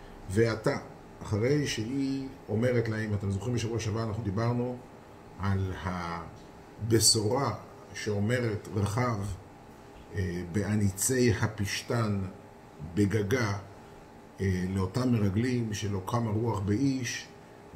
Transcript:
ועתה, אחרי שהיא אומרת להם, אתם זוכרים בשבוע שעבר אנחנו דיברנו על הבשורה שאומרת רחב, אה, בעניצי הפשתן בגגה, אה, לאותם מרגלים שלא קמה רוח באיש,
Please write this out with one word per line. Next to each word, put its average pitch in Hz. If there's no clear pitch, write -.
ועתה, 113
אחרי 127
שהיא 135
אומרת 113
להם, 107
אתם 98
זוכרים 107
בשבוע 113
שעבר 110
אנחנו 107
דיברנו 120
על 95
הבשורה 101
שאומרת 107
רחב, 107
אה, 90
בעניצי 107
הפשתן 104
בגגה, 101
אה, 92
לאותם 98
מרגלים 113
שלא 98
קמה 117
רוח 110
באיש, 117